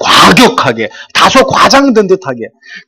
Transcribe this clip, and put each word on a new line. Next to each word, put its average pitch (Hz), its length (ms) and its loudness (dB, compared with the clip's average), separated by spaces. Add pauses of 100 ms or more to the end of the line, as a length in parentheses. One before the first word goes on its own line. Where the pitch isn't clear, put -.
과격하게, 185 880 0 (240)
다소 - 320 2
과장된 247 600 0
듯하게, 127 400 -4 (400)